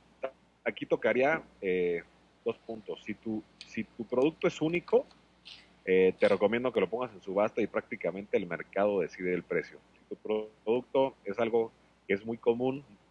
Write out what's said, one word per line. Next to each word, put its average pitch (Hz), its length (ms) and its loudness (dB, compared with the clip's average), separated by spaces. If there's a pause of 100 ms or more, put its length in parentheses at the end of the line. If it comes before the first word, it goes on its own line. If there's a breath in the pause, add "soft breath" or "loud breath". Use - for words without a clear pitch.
(640)
aquí 117 220 -6
tocaría, 131 560 2 (180)
eh, 90 420 0 (420)
dos 117 140 -2
puntos. 107 460 -12
Si 107 100 -8
tu, 110 280 -6 (160)
si - 260 -8
tu - 200 -12
producto 165 440 0
es - 140 -6
único, 175 420 2 (800 soft breath)
eh, 92 340 6
te 104 100 6
recomiendo 113 440 2
que 107 80 0
lo 90 80 2
pongas 117 240 -4
en 92 80 -20
subasta 101 400 0
y 101 60 0
prácticamente 104 680 -4
el 95 100 -4
mercado 98 540 -2
decide 90 340 -4
el 87 80 -2
precio. 80 360 -4 (160)
Si - 200 -18
tu - 20 -10
pro-, 107 320 -4 (160)
producto 127 500 0 (100)
es 101 140 -6
algo 113 320 0 (360)
que 98 80 0
es 104 120 -4
muy 117 100 -4
común, 127 480 0 (260)